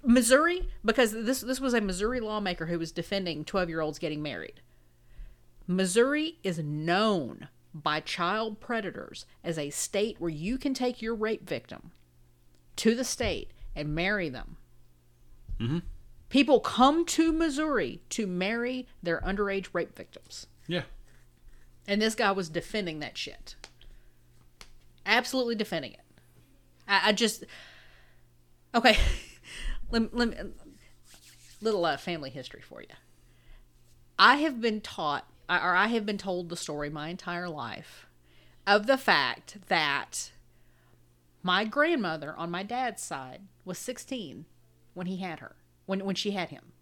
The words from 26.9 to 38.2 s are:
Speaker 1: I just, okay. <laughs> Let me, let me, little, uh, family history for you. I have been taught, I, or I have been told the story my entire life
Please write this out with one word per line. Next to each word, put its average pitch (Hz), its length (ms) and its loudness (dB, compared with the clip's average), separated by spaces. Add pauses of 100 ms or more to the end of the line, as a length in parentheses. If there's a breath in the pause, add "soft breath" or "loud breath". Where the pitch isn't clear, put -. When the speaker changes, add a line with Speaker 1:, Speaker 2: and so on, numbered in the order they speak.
Speaker 1:
I 214 40 8
just, 214 320 2 (1300 loud breath)
okay. 233 280 8
<laughs> - 260 0 (600 loud breath)
Let 226 120 2
me, 214 100 0
let 240 160 2
me, - 80 -6 (1200)
little, 208 240 2
uh, 151 120 2
family 147 340 -6
history 127 300 -14
for - 200 -18
you. - 80 -18 (1300 soft breath)
I 226 180 10
have 294 240 0
been 220 200 0
taught, 151 460 -4 (220)
I, 180 100 2
or 180 160 2
I 196 140 4
have 226 180 0
been 208 120 -2
told 180 300 -4
the 170 80 -8
story 147 340 -6
my 151 180 -8
entire 175 400 -6
life - 580 -10 (600 soft breath)